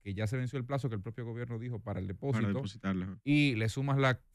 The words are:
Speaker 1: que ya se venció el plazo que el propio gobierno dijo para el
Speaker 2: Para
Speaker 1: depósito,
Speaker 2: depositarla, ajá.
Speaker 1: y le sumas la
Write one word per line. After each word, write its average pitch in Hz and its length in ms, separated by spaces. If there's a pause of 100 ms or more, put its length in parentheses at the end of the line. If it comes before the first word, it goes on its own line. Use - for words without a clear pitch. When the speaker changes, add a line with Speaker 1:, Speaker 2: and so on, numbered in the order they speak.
Speaker 1:
que 101 120
ya 107 140
se 131 80
venció 127 240
el 120 60
plazo 131 240
que 110 60
el 98 60
propio 117 220
gobierno 117 360
dijo 120 200
para 101 220
el 95 60
Speaker 2:
Para 95 60
Speaker 1:
depósito, 110 360
Speaker 2:
depositarla, 95 560
ajá. 95 180
Speaker 1:
y 143 320
le 110 140
sumas 139 280
la 131 220 (160)